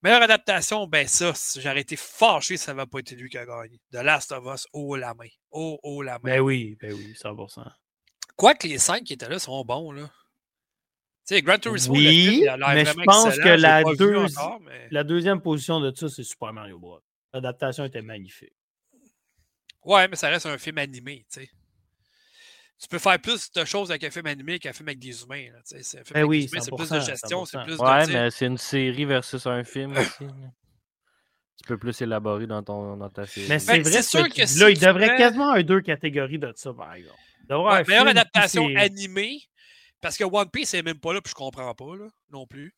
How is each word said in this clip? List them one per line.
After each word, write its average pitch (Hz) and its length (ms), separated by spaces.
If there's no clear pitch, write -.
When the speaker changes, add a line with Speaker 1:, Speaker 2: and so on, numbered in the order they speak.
Speaker 1:
meilleure 233 160
adaptation, 214 640
ben 151 220
ça, 175 260
c-, - 280
j'aurais 139 180
été 143 160
fâché 185 600
si - 60
ça 147 80
avait 135 120
pas 135 140
été 127 180
lui 123 140
qui 127 80
a 120 80
gagné. 117 340
The 123 120
Last 147 300
of 127 120
Us, - 200
haut 143 220
la 123 180
main. 117 140
Haut, 156 320
haut 143 200
la 127 160
main. 127 120
Speaker 2:
Ben 131 100
oui, 123 380
ben 107 140
oui, 104 240
cent 104 180
pour 101 160
cent. 117 140
Speaker 1:
Quoique 247 320
les 147 80
cinq 202 280
qui 143 100
étaient 120 160
là 180 80
sont 131 260
bons, 143 280
là. 143 180
Tu 196 100
sais, 180 40
Gran 170 160
Turismo, 165 380
le 143 80
film, 151 100
Speaker 2:
Oui, 185 300
Speaker 1:
il 240 80
a 131 80
l'air 139 160
Speaker 2:
mais 151 100
je 151 60
Speaker 1:
vraiment 170 160
Speaker 2:
pense 208 220
Speaker 1:
excellent. 147 160
Speaker 2:
que 185 40
Speaker 1:
Je 170 60
l'ai 165 80
Speaker 2:
la 156 200
Speaker 1:
pas 160 100
vu 147 40
Speaker 2:
deux-, 202 220
Speaker 1:
encore, 180 420
mais 127 300
Speaker 2:
la 147 140
deuxième 175 360
position 160 400
de 139 160
ça, 160 140
c'est 135 120
Super 110 300
Mario 104 260
Bros. 87 220
L'adaptation 131 540
était 123 160
magnifique. 104 500
Speaker 1:
Ouais, 190 200
mais 190 100
ça 156 120
reste 160 160
un 151 140
film 156 180
animé, 135 560
tu 131 80
sais. 135 100
Tu - 100
peux 175 100
faire 185 220
plus 226 320
de 170 120
choses 202 260
avec 156 140
un 147 60
film 165 160
animé 147 320
qu'un 143 140
film 156 160
avec 139 100
des 123 240
humains, 127 300
là, 120 140
tu 147 100
sais, 131 60
c'est 127 180
un - 40
film - 100
Speaker 2:
Ben 151 60
Speaker 1:
avec 151 100
des 156 60
Speaker 2:
oui, - 60
Speaker 1:
humains, - 80
c'est 120 140
plus 151 80
de 160 60
Speaker 2:
cent 160 80
pour 143 80
cent, - 20
Speaker 1:
gestion, 151 380
c'est - 80
Speaker 2:
cent 127 120
pour 147 40
cent. 160 80
Speaker 1:
plus - 20
de, 117 40
Speaker 3:
Ouais, 135 180
Speaker 1:
tu 165 120
sais. - 80
Speaker 3:
mais 120 100
c'est - 160
une 123 120
série 131 460
versus 131 420
un 123 180
film 135 320
aussi, 135 280
là. 139 80
Tu - 120
peux 117 100
plus 117 240
élaborer 107 440
dans 107 160
ton, 104 340
dans 101 120
ta 101 180
série. 98 220
Speaker 2:
Mais 151 100
c'est 208 200
Speaker 1:
Ben, 160 40
Speaker 2:
vrai, 156 100
Speaker 1:
c'est 233 100
Speaker 2:
ce - 80
Speaker 1:
sûr - 140
Speaker 2:
que 302 100
tu - 60
Speaker 1:
que 220 60
Speaker 2:
dis 135 60
Speaker 1:
si 147 60
Speaker 2:
là, 208 120
il 185 80
Speaker 1:
tu 156 60
Speaker 2:
devrait 190 260
Speaker 1:
fais 254 60
Speaker 2:
quasiment 247 340
avoir 196 140
deux 185 160
catégories 147 580
de 135 180
ça, 127 180
par 80 200
exemple. 87 220
Il - 60
devrait 135 80
avoir 180 200
Speaker 1:
Ouais, 190 60
Speaker 2:
un 156 40
Speaker 1:
meilleure 208 180
Speaker 2:
film, 269 100
puis 226 80
Speaker 1:
adaptation 202 480
Speaker 2:
série. 139 80
Speaker 1:
animée, 196 680
parce 165 180
que 208 60
One 190 260
Piece 262 240
est 175 80
même 160 180
pas 165 140
là, 196 80
puis - 80
je - 40
comprends 131 400
pas, 151 220
là, 208 120
non 135 160
plus. 143 320